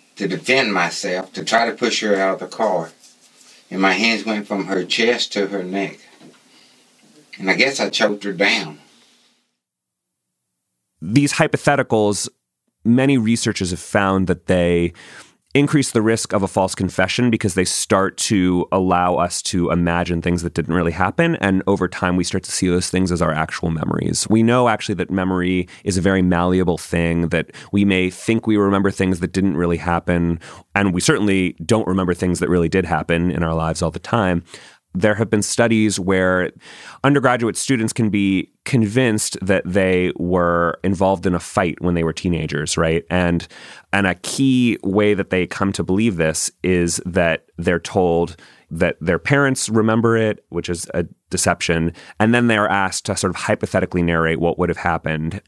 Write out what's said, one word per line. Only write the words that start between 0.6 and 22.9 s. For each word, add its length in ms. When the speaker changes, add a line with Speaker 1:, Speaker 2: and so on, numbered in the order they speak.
Speaker 1:
myself, 600
to 100
try 240
to 60
push 300
her 120
out 200
of 40
the 180
car. 340
And 120
my 140
hands 300
went 220
from 200
her 180
chest 480
to 160
her 160
neck. 340
And 140
I 40
guess 260
I 100
choked 320
her 100
down. 460
Speaker 2:
These 320
hypotheticals, 960
many 340
researchers 540
have 80
found 480
that 180
they 460
increase 360
the 100
risk 320
of 100
a 60
false 260
confession 560
because 240
they 100
start 520
to 560
allow 440
us 260
to 280
imagine 520
things 200
that 120
didn't 200
really 180
happen. 440
And 300
over 220
time, 280
we 80
start 200
to 80
see 160
those 200
things 240